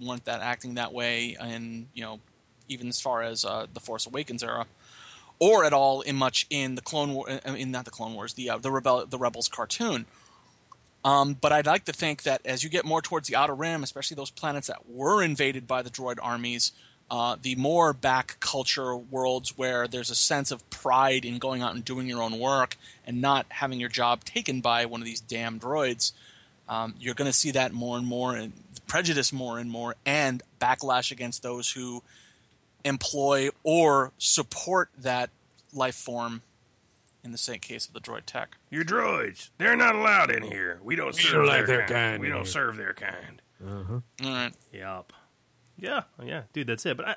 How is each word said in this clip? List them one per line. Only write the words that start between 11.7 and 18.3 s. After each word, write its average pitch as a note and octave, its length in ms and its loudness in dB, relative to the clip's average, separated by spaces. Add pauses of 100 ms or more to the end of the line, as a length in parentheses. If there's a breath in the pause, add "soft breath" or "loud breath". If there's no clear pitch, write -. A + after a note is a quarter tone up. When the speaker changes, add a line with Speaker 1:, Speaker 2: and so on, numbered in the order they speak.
Speaker 1:
to D3+ 80 -6
think D3+ 300 -4
that C3+ 200 0
as C3 200 -2
you D#3+ 80 -6
get F3 120 0
more D#3 200 0
towards D#3 260 -4
the A#2 60 0
Outer C#3+ 180 4
Rim, D#3 300 -4
especially C#3 320 -8
those C#3 160 -8
planets C#3+ 360 -4
that - 220 -8
were D3 340 2
invaded C3+ 440 0
by B2+ 160 -2
the B2 80 -10
droid B2 300 -6
armies, A#2+ 500 -2 (380 soft breath)
uh, A#2+ 320 0
the B2+ 140 -4
more D#3 380 4
back C3 480 0